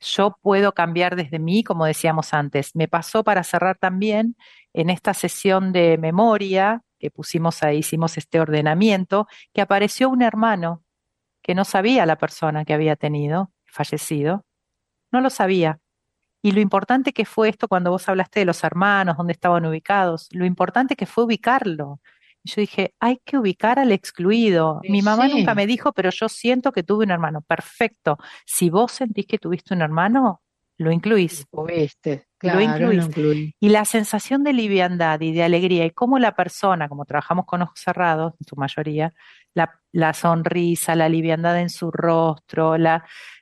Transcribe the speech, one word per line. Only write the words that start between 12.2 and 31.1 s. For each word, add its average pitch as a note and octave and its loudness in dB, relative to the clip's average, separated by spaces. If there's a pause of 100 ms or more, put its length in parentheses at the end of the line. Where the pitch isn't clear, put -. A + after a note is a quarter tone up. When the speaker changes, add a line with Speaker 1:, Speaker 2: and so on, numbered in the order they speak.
Speaker 1:
que D#3 0
había D3+ 2
tenido, D3+ -4 (140)
fallecido, D3+ -4 (680)
no B3 2
lo C4 2
sabía. F3+ 0 (640)
Y G#3 2
lo G#3 4
importante G#3+ 0
que A3 -2
fue A3 0
esto G#3 -4
cuando F3+ 0
vos F#3 -4
hablaste F#3+ -2
de F#3+ 2
los E3+ -2
hermanos, F#3 2
dónde E3+ -4
estaban E3+ 0
ubicados, E3+ -2
lo F3+ -2
importante F#3 0
que F#3 -6
fue - 0
ubicarlo. G3+ -2 (440)
Y F3+ -16
yo G#3+ -4
dije, G3 -4
"Hay B3 0
que C#4+ -2
ubicar A3 0
al C4 4
excluido". F3+ 0
Speaker 2:
Sí, - -16
Speaker 1:
Mi G3+ 2
mamá A3 4
Speaker 2:
sí. C#4+ 0
Speaker 1:
nunca A3+ 2
me G3+ 0
dijo, A#3+ -2
"Pero F#3 0
yo A3+ -4
siento B3+ -2
que F3+ -2
tuve G#3+ 0
un G3 -2
hermano". D#3 -4
Perfecto. - -4 (280)
Si - 0
vos A3 2
sentís G#3+ -6
que A3 -4
tuviste F3+ -6
un E3+ 0
hermano, F#3+ 0 (360)
lo D#3+ 0
incluís. E3+ 0